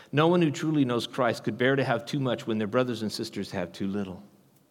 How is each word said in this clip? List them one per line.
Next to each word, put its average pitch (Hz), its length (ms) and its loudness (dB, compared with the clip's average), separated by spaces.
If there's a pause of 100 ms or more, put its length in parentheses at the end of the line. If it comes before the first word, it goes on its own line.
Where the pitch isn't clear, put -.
(120)
no 151 160 4
one 175 140 6
who 156 100 4
truly 151 340 2
knows 120 220 0
Christ - 380 0
could 110 120 -4
bear 131 200 4
to 135 60 2
have 120 220 0
too 143 140 -4
much 123 260 -2
when 113 140 0
their 107 80 0
brothers 120 340 0
and 107 100 -2
sisters 104 400 -6
have 90 200 -4
too - 160 -6
little. 95 340 -6 (500)